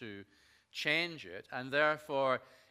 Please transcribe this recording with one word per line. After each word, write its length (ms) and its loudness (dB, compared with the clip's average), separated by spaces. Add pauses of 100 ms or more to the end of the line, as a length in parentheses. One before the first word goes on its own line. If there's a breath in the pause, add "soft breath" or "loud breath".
to 240 -10 (480 soft breath)
change 540 0
it. 260 -10
And 200 -6
therefore, 680 2 (300 loud breath)